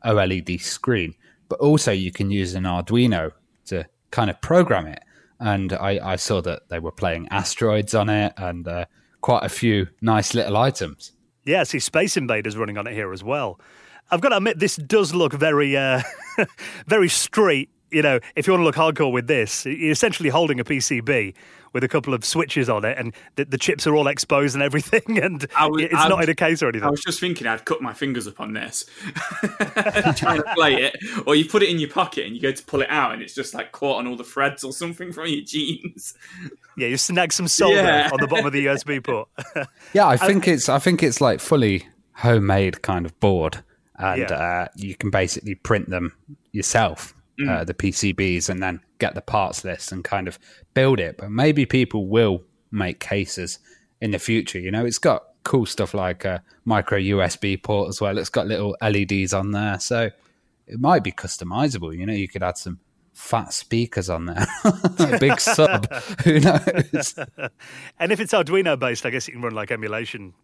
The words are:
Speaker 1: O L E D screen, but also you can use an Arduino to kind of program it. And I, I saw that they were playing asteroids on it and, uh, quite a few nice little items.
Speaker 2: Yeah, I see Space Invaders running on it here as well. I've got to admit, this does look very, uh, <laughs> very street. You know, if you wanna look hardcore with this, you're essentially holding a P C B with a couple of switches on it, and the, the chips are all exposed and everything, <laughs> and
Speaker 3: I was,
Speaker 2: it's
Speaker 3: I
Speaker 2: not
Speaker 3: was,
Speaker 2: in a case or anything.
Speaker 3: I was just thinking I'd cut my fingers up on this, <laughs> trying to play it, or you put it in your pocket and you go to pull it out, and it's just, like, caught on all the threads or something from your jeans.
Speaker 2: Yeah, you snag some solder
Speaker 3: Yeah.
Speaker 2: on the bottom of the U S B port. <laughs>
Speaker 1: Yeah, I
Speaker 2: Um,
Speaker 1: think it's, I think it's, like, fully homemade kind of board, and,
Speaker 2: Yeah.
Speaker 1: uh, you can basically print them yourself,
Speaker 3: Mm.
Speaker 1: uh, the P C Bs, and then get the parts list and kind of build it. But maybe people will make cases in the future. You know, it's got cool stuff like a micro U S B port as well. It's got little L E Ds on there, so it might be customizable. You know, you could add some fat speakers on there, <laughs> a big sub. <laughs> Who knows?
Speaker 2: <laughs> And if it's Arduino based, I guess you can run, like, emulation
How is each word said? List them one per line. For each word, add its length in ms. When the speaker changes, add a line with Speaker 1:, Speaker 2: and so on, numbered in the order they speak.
Speaker 1:
O 100
L 160
E 80
D 180
screen, 560
but 100
also 320
you 220
can 180
use 220
an 100
Arduino 720
to 200
kind 180
of 100
program 480
it. 160
And 320
I, 280
I 140
saw 280
that 260
they 100
were 140
playing 360
asteroids 640
on 160
it 280
and, 280
uh, 200
quite 240
a 60
few 380
nice 320
little 220
items. 560
Speaker 2:
Yeah, 180
I 20
see 160
Space 360
Invaders 400
running 220
on 100
it 60
here 180
as 120
well. 360
I've 100
got 80
to 80
admit, 220
this 180
does 360
look 200
very, 420
uh, 280
<laughs> 440
very 220
street. 600
You 120
know, 160
if 100
you 80
wanna 120
look 100
hardcore 360
with 140
this, 400
you're 260
essentially 380
holding 300
a 40
P 160
C 200
B 340
with 100
a 40
couple 260
of 100
switches 460
on 160
it, 140
and 140
the, 100
the 120
chips 300
are 80
all 120
exposed 460
and 80
everything, 580
<laughs> 40
and 320
Speaker 3:
I 120
was, 140
Speaker 2:
it's 140
Speaker 3:
I 120
Speaker 2:
not 120
Speaker 3:
was, 80
Speaker 2:
in 40
a 40
case 260
or 80
anything. 180
Speaker 3:
I 40
was 100
just 180
thinking 280
I'd 180
cut 160
my 120
fingers 340
up 120
on 140
this, 320
<laughs> 0
trying 260
to 140
play 280
it, 120
or 100
you 100
put 180
it 60
in 100
your 100
pocket 380
and 80
you 60
go 100
to 140
pull 180
it 80
out, 220
and 100
it's 100
just, 220
like, 160
caught 260
on 80
all 100
the 80
threads 400
or 80
something 400
from 160
your 160
jeans. 680
Speaker 2:
Yeah, 120
you 80
snag 360
some 140
solder 300
Speaker 3:
Yeah. 360
Speaker 2:
on 60
the 80
bottom 180
of 80
the 80
U 100
S 120
B 160
port. 300
<laughs> 380
Speaker 1:
Yeah, 120
I 80
Speaker 2:
Um, 60
Speaker 1:
think 280
it's, 220
I 80
think 240
it's, 200
like, 180
fully 480
homemade 720
kind 220
of 140
board, 440
and, 320
Speaker 2:
Yeah. 60
Speaker 1:
uh, 400
you 200
can 140
basically 460
print 340
them 240
yourself, 640
Speaker 3:
Mm. 80
Speaker 1:
uh, 160
the 100
P 200
C 200
Bs, 360
and 120
then 200
get 180
the 60
parts 420
list 300
and 100
kind 240
of 100
build 260
it. 180
But 140
maybe 340
people 440
will 340
make 300
cases 600
in 100
the 80
future. 400
You 120
know, 140
it's 120
got 260
cool 200
stuff 280
like 320
a 180
micro 320
U 240
S 160
B 180
port 320
as 140
well. 160
It's 120
got 160
little 360
L 120
E 120
Ds 260
on 200
there, 280
so 300
it 140
might 200
be 120
customizable. 840
You 80
know, 60
you 160
could 160
add 140
some 220
fat 400
speakers 560
on 160
there, 200
<laughs> 100
a 180
big 220
sub. 540
<laughs> 320
Who 160
knows? 720
Speaker 2:
<laughs> 400
And 120
if 80
it's 140
Arduino 440
based, 280
I 60
guess 180
you 40
can 80
run, 120
like, 180
emulation 640